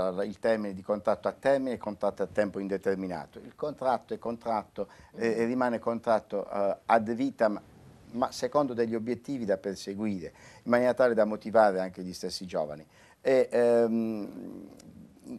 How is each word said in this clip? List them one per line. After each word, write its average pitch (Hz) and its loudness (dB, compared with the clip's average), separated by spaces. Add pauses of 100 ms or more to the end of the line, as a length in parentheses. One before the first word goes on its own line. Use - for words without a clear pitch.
(100)
la, 95 -2
il 101 -8
termine 107 0
di 95 -12
contratto 104 -2
a 92 0
termine 135 0
e 101 -8
contratto 101 -4
a 92 0
tempo 101 -2
indeterminato. 95 -4
Il - -18
contratto 127 -2
è 104 -8
contratto, 113 -6 (260)
eh, 113 0
e 117 2
rimane 123 2
contratto, 113 0
eh, 101 0 (100)
ad 113 6
vitam, 117 0 (520)
ma 123 -2
secondo 131 0
degli 113 0
obiettivi 120 -6
da 95 2
perseguire, 98 -6 (320)
in 117 -6
maniera 123 4
tale 123 4
da 107 4
motivare 107 4
anche 92 -6
gli 92 -8
stessi 92 -10
giovani. 76 -6 (360)
E, 127 4
ehm, 113 0 (720)